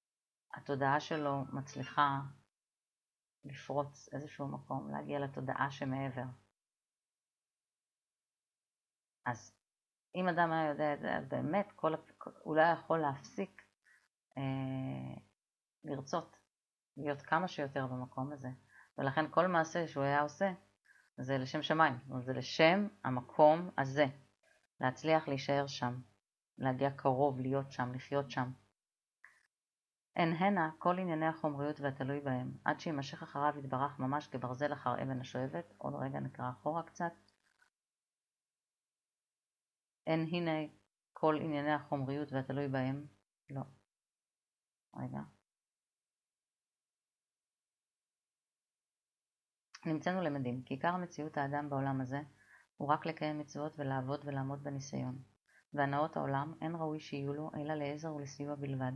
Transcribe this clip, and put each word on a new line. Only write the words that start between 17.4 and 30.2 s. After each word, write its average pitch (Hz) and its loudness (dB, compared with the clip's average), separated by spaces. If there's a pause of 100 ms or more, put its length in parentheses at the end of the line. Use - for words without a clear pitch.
שיותר 139 -2
במקום 127 -6
הזה. 131 -8 (500)
ולכן 139 2
כל 170 4
מעשה 165 2
שהוא 139 -2
היה 143 4
עושה, 147 0 (640)
זה 131 0
לשם 131 -2
שמיים, 151 6 (220)
זה 127 -4
לשם 165 6 (160)
המקום 151 6
הזה, 135 4 (760)
להצליח 156 2
להישאר 139 2
שם, 127 -2 (580)
להגיע 131 2
קרוב, 135 4
להיות 139 0
שם, 123 -2
לחיות 139 -2
שם. 127 -2 (1600)
הן 165 4